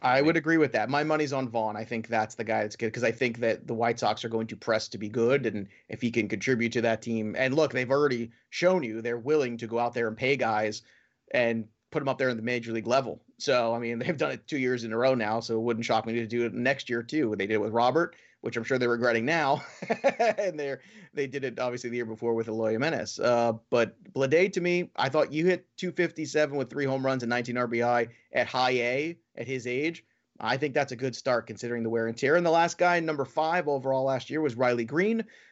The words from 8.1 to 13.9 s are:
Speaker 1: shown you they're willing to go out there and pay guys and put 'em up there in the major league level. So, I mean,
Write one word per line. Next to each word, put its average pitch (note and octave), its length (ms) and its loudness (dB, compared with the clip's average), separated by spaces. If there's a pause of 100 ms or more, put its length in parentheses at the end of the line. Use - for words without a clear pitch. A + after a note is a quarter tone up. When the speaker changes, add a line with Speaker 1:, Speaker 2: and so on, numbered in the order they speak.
Speaker 1:
shown F3+ 340 2
you A2+ 200 -6
they're A#2 160 -4
willing B2 400 0
to A#2 80 -8
go A#2 120 -2
out A#2+ 140 0
there A#2 160 -2
and A2 80 -6
pay C3 180 2
guys A2 460 0 (520)
and A#2 360 0 (220)
put D#3 100 -2
'em C3+ 80 -2
up B2+ 80 0
there C3 140 2
in A#2 80 -2
the A2 40 -6
major A#2 300 -2
league A2+ 140 -4
level. A#2+ 340 0 (160)
So, A#2+ 380 2
I A#2 40 -2
mean, A#2 200 -4